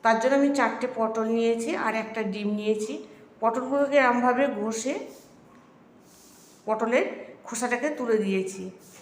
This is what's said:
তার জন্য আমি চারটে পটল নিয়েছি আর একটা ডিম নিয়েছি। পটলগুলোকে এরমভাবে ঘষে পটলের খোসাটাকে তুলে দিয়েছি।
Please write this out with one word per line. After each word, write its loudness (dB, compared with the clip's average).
তার 4
জন্য 4
আমি 4
চারটে 0
পটল -2
নিয়েছি 0
আর -2
একটা -6
ডিম -4
নিয়েছি। -2
পটলগুলোকে 0
এরমভাবে 4
ঘষে -4
পটলের 2
খোসাটাকে -2
তুলে 0
দিয়েছি। -2